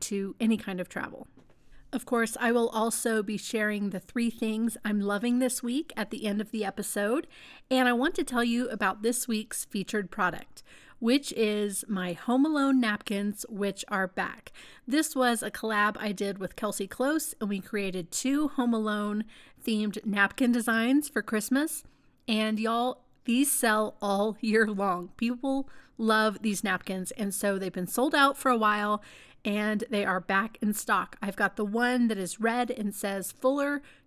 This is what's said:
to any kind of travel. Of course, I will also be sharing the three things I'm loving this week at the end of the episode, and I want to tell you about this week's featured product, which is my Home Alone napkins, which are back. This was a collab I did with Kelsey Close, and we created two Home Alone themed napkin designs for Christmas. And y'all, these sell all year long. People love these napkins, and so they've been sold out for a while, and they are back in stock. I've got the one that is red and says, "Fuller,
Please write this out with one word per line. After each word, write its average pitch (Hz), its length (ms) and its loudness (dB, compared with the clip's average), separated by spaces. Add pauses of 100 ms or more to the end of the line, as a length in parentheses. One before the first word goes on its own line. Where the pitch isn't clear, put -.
to 196 400 -4
any 226 160 4
kind 190 240 -6
of 180 80 -6
travel. - 380 -10 (680)
Of 254 140 -4
course, 226 340 -2
I 233 120 2
will 233 180 2
also 220 520 0
be 208 140 -4
sharing 208 540 -2
the 190 100 -6
three 233 300 -2
things 220 520 -2
I'm 208 180 0
loving 202 400 0
this 254 220 0
week 247 360 -4
at 214 120 -4
the 220 160 -6
end 202 140 0
of 214 120 -6
the 214 120 -2
episode, 208 640 -2 (440)
and 254 160 4
I 247 60 4
want 254 220 2
to 330 100 0
tell 247 200 0
you 240 260 0
about 208 320 -2
this 240 260 0
week's 214 380 -4
featured 202 440 -4
product, - 520 -4 (360)
which 254 360 2
is 208 520 0
my 180 280 -2
Home 254 320 2
Alone 277 340 4
napkins, 208 680 -2
which 196 400 -4
are 190 200 0
back. 190 420 -6 (380)
This 302 260 0
was 247 260 2
a - 120 -6
collab 208 480 0
I 208 100 -2
did 196 280 -4
with 190 180 -8
Kelsey 202 320 -2
Close, 302 520 0
and 214 80 -2
we 196 120 -2
created 185 500 -4
two 285 380 0
Home 240 260 2
Alone 208 500 0 (400)
themed 214 400 -2
napkin 202 460 2
designs 240 580 4
for 214 140 -4
Christmas. 254 640 0 (420)
And 220 320 2
y'all, 233 440 0 (220)
these 254 280 2
sell 214 500 2
all 202 380 2
year 220 260 4
long. 190 500 0
People 269 520 -2 (280)
love 220 460 2
these 208 220 -2
napkins, 185 480 -4
and 202 200 -4
so 196 240 0
they've 190 160 -4
been 180 140 -4
sold 285 280 0
out 277 220 4
for - 140 2
a 240 80 4
while, 208 440 2 (420)
and 214 460 0
they 202 160 0
are 180 140 0
back 196 420 0
in 214 100 2
stock. 196 480 -2
I've 196 160 -6
got 196 200 0
the 208 100 -2
one 240 420 2
that 220 80 0
is 190 240 -6
red 233 300 0
and 208 240 -4
says, 196 360 -4
"Fuller, 285 520 0 (240)